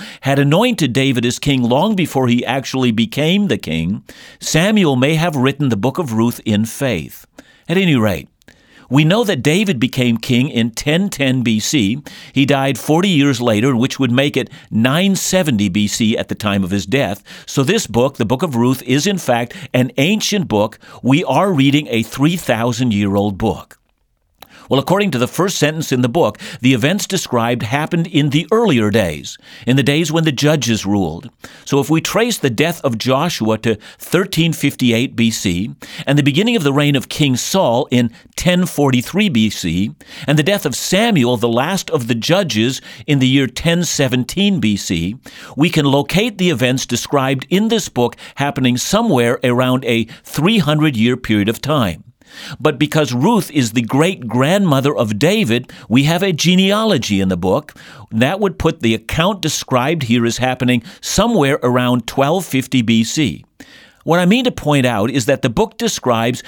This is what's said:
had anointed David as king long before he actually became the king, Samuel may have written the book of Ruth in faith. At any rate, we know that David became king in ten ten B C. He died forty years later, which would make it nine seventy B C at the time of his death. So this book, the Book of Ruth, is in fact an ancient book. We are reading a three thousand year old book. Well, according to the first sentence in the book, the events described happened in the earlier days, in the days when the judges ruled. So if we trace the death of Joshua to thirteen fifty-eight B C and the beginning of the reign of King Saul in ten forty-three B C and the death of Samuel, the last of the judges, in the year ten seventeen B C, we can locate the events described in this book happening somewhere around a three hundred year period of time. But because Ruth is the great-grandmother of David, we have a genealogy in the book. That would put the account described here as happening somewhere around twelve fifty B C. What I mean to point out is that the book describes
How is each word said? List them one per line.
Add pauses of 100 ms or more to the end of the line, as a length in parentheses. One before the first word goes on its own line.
(200)
had
anointed
David
as
king
long
before
he
actually
became
the
king, (340)
Samuel
may
have
written
the
book
of
Ruth
in
faith. (420)
At
any
rate, (640)
we
know
that
David
became
king
in
ten
ten
B
C. (300)
He
died
forty
years
later,
which
would
make
it (200)
nine
seventy
B
C
at
the
time
of
his
death. (240)
So
this
book,
the
Book
of
Ruth,
is
in
fact (180)
an
ancient
book. (240)
We
are
reading
a
three
thousand
year
old
book. (920)
Well,
according
to
the
first
sentence
in
the
book, (220)
the
events
described
happened
in
the
earlier
days, (300)
in
the
days
when
the
judges
ruled. (360)
So
if
we
trace
the
death
of
Joshua
to (200)
thirteen
fifty-eight
B
C (320)
and
the
beginning
of
the
reign
of
King
Saul
in (240)
ten
forty-three
B
C (360)
and
the
death
of
Samuel,
the
last
of
the
judges, (280)
in
the
year
ten
seventeen
B
C, (400)
we
can
locate
the
events
described
in
this
book (220)
happening
somewhere
around
a (180)
three
hundred
year
period
of
time. (560)
But
because
Ruth
is
the
great-grandmother
of
David, (160)
we
have
a
genealogy
in
the
book. (380)
That
would
put
the
account
described
here
as
happening (160)
somewhere
around
twelve
fifty
B
C. (600)
What
I
mean
to
point
out
is
that
the
book
describes